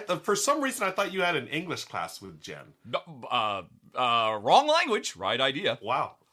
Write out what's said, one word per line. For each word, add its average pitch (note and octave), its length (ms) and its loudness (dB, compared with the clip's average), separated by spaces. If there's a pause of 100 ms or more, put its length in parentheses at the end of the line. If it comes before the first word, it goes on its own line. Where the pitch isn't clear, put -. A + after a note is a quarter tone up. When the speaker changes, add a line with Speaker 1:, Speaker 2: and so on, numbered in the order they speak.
Speaker 1:
uh, F3+ 80 0
for G3+ 180 0
some C#4+ 280 2
reason, B3+ 240 -2
I - 20 2
thought F#3+ 240 -2
you F#3+ 80 0
had F3 140 2
an B2 120 -2
English D3+ 380 -6
class F2 380 -8
with E2 180 -16
Jen. C#2+ 320 -16 (120)
Speaker 2:
No, A#2+ 160 -4 (280)
uh, G#2+ 320 0 (340)
uh, A#2 460 2
wrong F3+ 240 6
language, D4 500 2
right G2 240 -2
idea. C3 400 0
Speaker 1:
Wow. A#2 360 -4 (180)